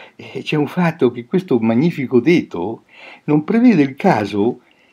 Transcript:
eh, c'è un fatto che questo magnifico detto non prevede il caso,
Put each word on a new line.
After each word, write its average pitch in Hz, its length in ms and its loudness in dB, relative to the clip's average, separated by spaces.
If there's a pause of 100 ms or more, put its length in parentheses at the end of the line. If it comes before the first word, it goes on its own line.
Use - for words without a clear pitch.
(160)
eh, - 260 -14
c'è - 140 -6
un 147 100 0
fatto 165 440 0
che 120 160 -12
questo 180 340 -2
magnifico 123 600 0
detto 113 640 -2 (400)
non 151 200 0
prevede 220 380 2
il 131 120 -2
caso, 107 680 0 (300)